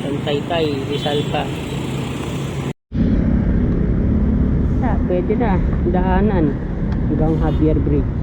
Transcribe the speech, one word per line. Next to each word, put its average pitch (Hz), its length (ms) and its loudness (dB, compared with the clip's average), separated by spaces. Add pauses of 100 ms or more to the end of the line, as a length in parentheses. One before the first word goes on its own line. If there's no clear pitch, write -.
Tantay-tay, 143 720 -2 (160)
Rizal 143 400 -2
pa. 143 160 -2 (3250)
Ah, 214 140 2 (100)
pwede 180 320 0
na, 208 160 2 (320)
daanan 180 640 2 (560)
hanggang 156 320 2
Javier 156 400 2
Bridge. 143 320 0 (100)